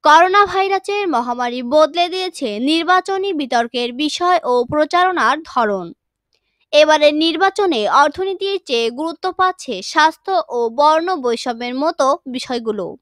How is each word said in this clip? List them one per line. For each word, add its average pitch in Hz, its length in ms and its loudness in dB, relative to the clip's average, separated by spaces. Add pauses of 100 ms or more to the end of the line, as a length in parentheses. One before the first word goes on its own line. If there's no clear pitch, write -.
করোনা 359 420 6
ভাইরাসের 392 640 -2
মহামারী 247 540 -4
বদলে 302 480 2
দিয়েছে 339 500 -6
নির্বাচনী 359 760 0
বিতর্কের 247 600 -2
বিষয় 339 500 0
ও 247 260 0
প্রচারণার 302 760 0
ধরন। 202 480 -2 (800)
এবারের 302 440 4
নির্বাচনে 320 760 0
অর্থনীতির 370 760 0
চেয়ে 233 240 -2
গুরুত্ব 320 420 -6
পাচ্ছে 349 500 -4
স্বাস্থ্য 320 680 0
ও 233 200 -2
বর্ণ 311 460 2
বৈষম্যের 247 600 -6
মতো 285 500 0
বিষয়গুলো। 226 760 -6